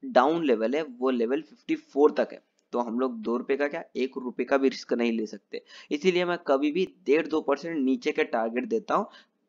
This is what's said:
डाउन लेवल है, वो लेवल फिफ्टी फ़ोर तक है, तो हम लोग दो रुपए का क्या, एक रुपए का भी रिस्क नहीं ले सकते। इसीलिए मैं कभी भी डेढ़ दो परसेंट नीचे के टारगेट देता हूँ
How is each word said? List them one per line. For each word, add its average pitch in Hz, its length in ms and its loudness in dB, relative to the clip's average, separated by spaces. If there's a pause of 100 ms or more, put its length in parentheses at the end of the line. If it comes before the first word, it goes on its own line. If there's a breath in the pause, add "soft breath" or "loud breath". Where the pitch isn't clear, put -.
डाउन 139 420 4
लेवल 117 300 2
है, 156 80 0
वो 127 280 -2
लेवल 127 320 0
फिफ्टी - 320 -6
फ़ोर 147 440 4
तक 113 140 0
है, - 100 -18 (300)
तो 123 80 0
हम 117 200 -4
लोग 123 220 -2
दो 113 140 -2
रुपए 127 200 -2
का 143 120 -2
क्या, - 140 -8 (140)
एक 131 220 -4
रुपए 127 260 -6
का 139 120 0
भी 135 120 2
रिस्क - 240 -4
नहीं 117 200 0
ले 113 140 -4
सकते। - 360 -14 (280 loud breath)
इसीलिए 175 340 2
मैं 175 120 0 (100)
कभी 143 260 2
भी 180 120 0 (220)
डेढ़ 156 200 4
दो 151 140 0
परसेंट 160 380 -2
नीचे 131 340 0
के 151 120 0
टारगेट 117 440 -2
देता 113 260 -2
हूँ 190 120 0 (420 loud breath)